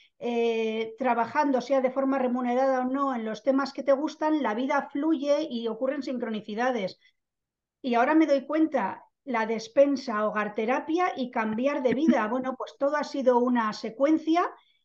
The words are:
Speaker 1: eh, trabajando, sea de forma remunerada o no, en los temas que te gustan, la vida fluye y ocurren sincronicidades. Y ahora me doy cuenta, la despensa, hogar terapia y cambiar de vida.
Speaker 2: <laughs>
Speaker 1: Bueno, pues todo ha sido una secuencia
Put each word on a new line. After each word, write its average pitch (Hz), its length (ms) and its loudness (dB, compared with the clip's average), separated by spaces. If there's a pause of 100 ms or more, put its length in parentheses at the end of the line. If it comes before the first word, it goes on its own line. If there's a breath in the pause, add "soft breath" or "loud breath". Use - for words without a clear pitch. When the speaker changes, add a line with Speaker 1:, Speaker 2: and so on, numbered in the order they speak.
(200 loud breath)
Speaker 1:
eh, 226 800 -2
trabajando, 247 640 0
sea 269 200 2
de 247 80 2
forma 269 300 0
remunerada 247 640 0
o 254 40 -2
no, 269 300 -2
en 226 100 -6
los 214 160 -8
temas 269 320 0
que - 80 -8
te 277 100 2
gustan, 302 520 0
la 214 100 0
vida 277 380 0
fluye 294 580 0
y 233 180 -4
ocurren 262 360 -4
sincronicidades. 226 960 -4 (800 soft breath)
Y 240 140 0
ahora 262 180 4
me 311 140 6
doy 277 180 2
cuenta, 285 580 0 (200)
la 226 240 -2
despensa, 226 800 2
hogar 208 260 -2
terapia 302 640 0
y 247 140 -6
cambiar 240 500 -2
de 240 140 2
vida. 262 320 2
Speaker 2:
<laughs> - 20 -4
Speaker 1:
Bueno, 254 260 -4
pues - 220 -12
todo 294 200 0
ha 285 60 -2
sido 254 360 2
una 240 340 0
secuencia 311 720 0 (380 loud breath)